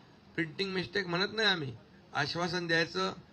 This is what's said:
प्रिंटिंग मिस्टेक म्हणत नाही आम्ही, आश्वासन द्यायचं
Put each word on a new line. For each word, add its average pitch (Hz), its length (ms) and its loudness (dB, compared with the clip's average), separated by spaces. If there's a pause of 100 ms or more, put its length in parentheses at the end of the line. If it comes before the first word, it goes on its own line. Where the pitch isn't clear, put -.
(340)
प्रिंटिंग 170 380 -2
मिस्टेक 185 340 0
म्हणत 175 260 2
नाही 214 160 2
आम्ही, 147 280 0 (380)
आश्वासन 170 520 0
द्यायचं 170 460 2 (200)